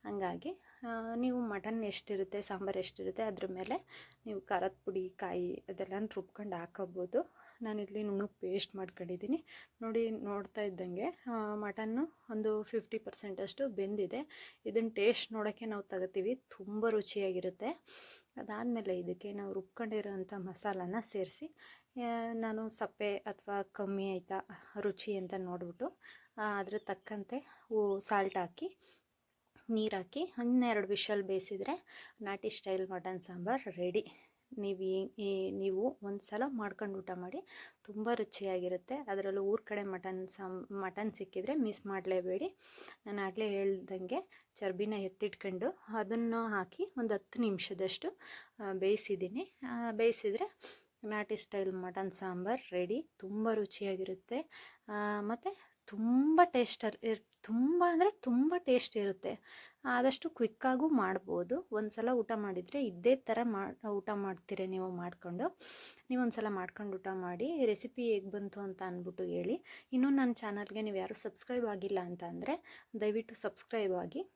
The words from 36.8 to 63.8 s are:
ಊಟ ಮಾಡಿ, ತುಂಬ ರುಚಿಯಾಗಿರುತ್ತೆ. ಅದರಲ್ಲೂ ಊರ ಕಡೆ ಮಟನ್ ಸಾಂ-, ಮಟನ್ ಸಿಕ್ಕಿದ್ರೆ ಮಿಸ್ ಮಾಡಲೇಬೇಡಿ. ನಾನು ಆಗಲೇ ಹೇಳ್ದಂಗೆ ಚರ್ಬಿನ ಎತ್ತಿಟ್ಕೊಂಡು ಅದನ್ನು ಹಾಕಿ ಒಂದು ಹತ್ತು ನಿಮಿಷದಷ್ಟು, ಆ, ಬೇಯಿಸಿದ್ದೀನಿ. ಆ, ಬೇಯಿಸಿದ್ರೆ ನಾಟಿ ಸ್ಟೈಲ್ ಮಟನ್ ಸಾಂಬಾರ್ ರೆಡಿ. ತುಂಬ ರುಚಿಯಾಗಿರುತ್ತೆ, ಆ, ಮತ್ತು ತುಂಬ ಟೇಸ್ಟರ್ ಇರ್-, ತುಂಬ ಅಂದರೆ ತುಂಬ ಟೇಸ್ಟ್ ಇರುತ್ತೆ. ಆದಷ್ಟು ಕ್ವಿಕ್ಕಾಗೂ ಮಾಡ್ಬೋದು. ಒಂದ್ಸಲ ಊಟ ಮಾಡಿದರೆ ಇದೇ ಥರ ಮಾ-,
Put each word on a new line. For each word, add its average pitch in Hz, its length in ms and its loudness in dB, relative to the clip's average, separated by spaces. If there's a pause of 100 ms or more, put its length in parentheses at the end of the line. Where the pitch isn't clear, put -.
ಊಟ 185 160 -8
ಮಾಡಿ, 185 260 -8 (420)
ತುಂಬ 214 300 -2
ರುಚಿಯಾಗಿರುತ್ತೆ. 185 840 -2
ಅದರಲ್ಲೂ 196 460 -2
ಊರ 202 220 4
ಕಡೆ 208 200 -4
ಮಟನ್ 185 440 -4
ಸಾಂ-, 185 460 -8
ಮಟನ್ 196 380 -2
ಸಿಕ್ಕಿದ್ರೆ 202 440 -2
ಮಿಸ್ 220 300 0
ಮಾಡಲೇಬೇಡಿ. 190 720 4 (480)
ನಾನು 202 160 -2
ಆಗಲೇ 196 280 2
ಹೇಳ್ದಂಗೆ 196 1080 0
ಚರ್ಬಿನ 202 380 0
ಎತ್ತಿಟ್ಕೊಂಡು 196 920 -2
ಅದನ್ನು 226 600 0
ಹಾಕಿ 208 380 -2 (120)
ಒಂದು 226 160 2
ಹತ್ತು - 280 -2
ನಿಮಿಷದಷ್ಟು, 190 800 0 (400)
ಆ, 196 140 -4
ಬೇಯಿಸಿದ್ದೀನಿ. 196 800 0 (140)
ಆ, 233 240 -2
ಬೇಯಿಸಿದ್ರೆ 226 680 2 (460)
ನಾಟಿ 208 320 0
ಸ್ಟೈಲ್ 196 360 -2
ಮಟನ್ 185 400 -4
ಸಾಂಬಾರ್ 185 600 -2
ರೆಡಿ. 185 460 0
ತುಂಬ 214 360 0
ರುಚಿಯಾಗಿರುತ್ತೆ, 196 960 -4 (380)
ಆ, 208 340 0
ಮತ್ತು 240 360 -2 (300)
ತುಂಬ 254 560 8
ಟೇಸ್ಟರ್ 240 600 4
ಇರ್-, 220 220 0 (160)
ತುಂಬ 277 460 4
ಅಂದರೆ 349 240 6
ತುಂಬ 262 460 4
ಟೇಸ್ಟ್ 254 400 4
ಇರುತ್ತೆ. 196 420 -2 (460)
ಆದಷ್ಟು 262 440 4
ಕ್ವಿಕ್ಕಾಗೂ 254 600 2
ಮಾಡ್ಬೋದು. 190 840 2
ಒಂದ್ಸಲ 214 420 0
ಊಟ 233 220 2
ಮಾಡಿದರೆ 208 500 -2
ಇದೇ 202 300 6
ಥರ 226 280 0
ಮಾ-, 196 440 -2